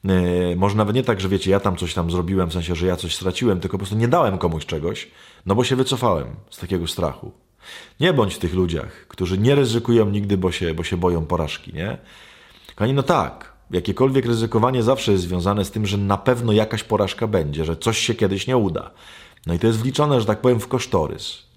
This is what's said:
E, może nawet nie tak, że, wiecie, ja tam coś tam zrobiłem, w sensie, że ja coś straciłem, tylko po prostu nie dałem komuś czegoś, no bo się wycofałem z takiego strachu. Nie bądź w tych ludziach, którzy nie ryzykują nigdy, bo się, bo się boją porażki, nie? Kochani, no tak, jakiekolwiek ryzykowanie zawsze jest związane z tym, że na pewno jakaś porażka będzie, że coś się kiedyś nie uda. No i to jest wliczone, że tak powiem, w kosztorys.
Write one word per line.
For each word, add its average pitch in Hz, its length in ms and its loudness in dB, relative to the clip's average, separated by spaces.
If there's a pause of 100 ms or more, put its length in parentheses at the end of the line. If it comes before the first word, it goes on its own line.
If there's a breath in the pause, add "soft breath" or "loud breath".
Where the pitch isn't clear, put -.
E, 90 520 2
może 101 200 0
nawet 107 200 2
nie 131 60 2
tak, 104 180 0
że, 95 80 -2
wiecie, 92 220 0
ja 98 100 4
tam 92 160 0
coś 87 180 -6
tam 85 160 -2
zrobiłem, 90 400 0
w - 20 -8
sensie, 87 220 -2
że 85 120 0
ja 90 100 2
coś 82 180 -6
straciłem, 92 460 0
tylko 95 140 -6
po 95 40 -4
prostu 101 180 -4
nie 117 120 2
dałem 120 300 2
komuś 80 280 -2
czegoś, 82 440 -6 (360 loud breath)
no 98 80 2
bo 120 100 2
się 127 120 0
wycofałem 120 500 0 (240)
z - 80 -20
takiego 85 280 -4
strachu. - 460 -6 (680 loud breath)
Nie 170 120 4
bądź 107 220 2
w - 40 -12
tych 87 160 -2
ludziach, 85 540 -2
którzy 92 300 -4
nie 123 160 4
ryzykują 117 560 4
nigdy, 101 260 0
bo 92 160 0
się, 85 220 -2
bo 85 100 -6
się 92 120 -4
boją 87 300 2
porażki, 82 480 -4
nie? 85 240 -6 (760 loud breath)
Kochani, 117 180 0
no 139 100 2
tak, 139 500 -2 (180)
jakiekolwiek 123 560 2
ryzykowanie 117 560 2
zawsze 117 300 2
jest 92 120 2
związane 90 400 0
z 85 60 -6
tym, 107 160 -4
że 101 120 -2
na 98 180 0
pewno 120 360 0
jakaś 107 320 0
porażka 104 420 -2
będzie, 78 380 0
że 82 120 -2
coś 113 220 -2
się - 160 -2
kiedyś 98 320 0
nie 127 100 2
uda. 98 340 0 (560 loud breath)
No 82 80 0
i 85 40 0
to 110 80 2
jest 113 120 4
wliczone, 131 420 2
że 107 60 0
tak 107 140 0
powiem, 123 200 4
w - 80 -10
kosztorys. - 720 -4 (140)